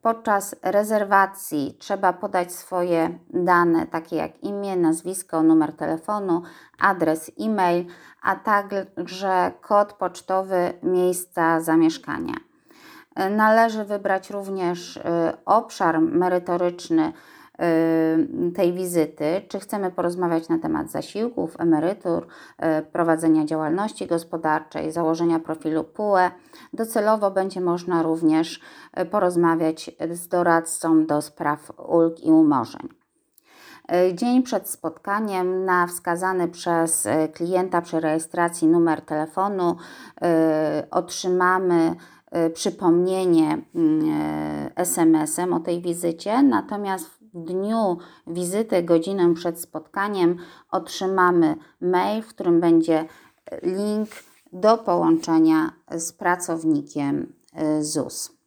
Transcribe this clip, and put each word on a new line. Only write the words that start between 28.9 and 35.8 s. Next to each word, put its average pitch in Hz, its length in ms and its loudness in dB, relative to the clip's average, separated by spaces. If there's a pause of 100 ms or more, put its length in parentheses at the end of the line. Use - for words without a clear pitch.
y, 175 60 -2
porozmawiać 170 840 0 (200)
z 175 180 -12
doradcą 165 800 2
do 151 160 0
spraw 147 500 -6 (160)
ulg 165 320 2
i 160 100 0
umorzeń. 147 580 4 (1200)
Y, 180 40 -6
dzień 240 280 2
przed 220 280 -4
spotkaniem 185 960 -4
na 180 220 2